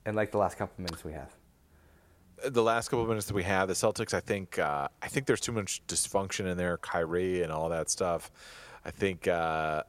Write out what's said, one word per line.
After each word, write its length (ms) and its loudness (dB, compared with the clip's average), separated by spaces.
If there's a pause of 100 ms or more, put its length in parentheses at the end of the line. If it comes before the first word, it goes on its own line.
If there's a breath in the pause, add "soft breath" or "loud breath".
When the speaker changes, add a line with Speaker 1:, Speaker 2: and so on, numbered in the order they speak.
Speaker 1:
in, 80 0
like, 160 2
the 80 0
last 180 2
couple 260 -6
minutes 220 -6
we 80 -8
have? 180 -10 (1160 soft breath)
Speaker 2:
The 160 4
last 260 4
couple 180 2
minutes 200 0
that 80 -4
we 80 2
have, 260 4
the 60 0
Celtics, 400 0
I 60 0
think, 380 -4
uh, 300 0 (140)
I 60 -8
think 180 -2
there's 120 4
too 140 -4
much 340 -4
dysfunction 640 0
in 60 0
there, 220 0
Kyrie 640 0
and 100 -2
all 160 0
that 220 -2
stuff. 400 0 (560 loud breath)
I 40 -6
think, 380 0
uh, 600 0